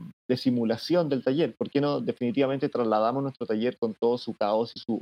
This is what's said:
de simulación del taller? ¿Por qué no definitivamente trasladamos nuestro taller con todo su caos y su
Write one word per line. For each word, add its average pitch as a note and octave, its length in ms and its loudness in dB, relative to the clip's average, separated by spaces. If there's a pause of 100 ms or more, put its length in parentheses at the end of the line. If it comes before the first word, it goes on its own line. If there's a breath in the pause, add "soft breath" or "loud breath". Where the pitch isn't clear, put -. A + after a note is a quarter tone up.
(300)
de B2+ 80 2
simulación B2 720 2
del C3+ 140 -2
taller? C3+ 340 0
¿Por G#2 120 -4
qué C#3 120 0
no C#3+ 200 0
definitivamente C3 680 0
trasladamos A#2 540 2
nuestro C3 240 -6
taller A2+ 320 0
con A2 140 -2
todo A#2+ 240 2
su A2 180 -6
caos A2 400 0
y - 40 -14
su A2+ 220 -4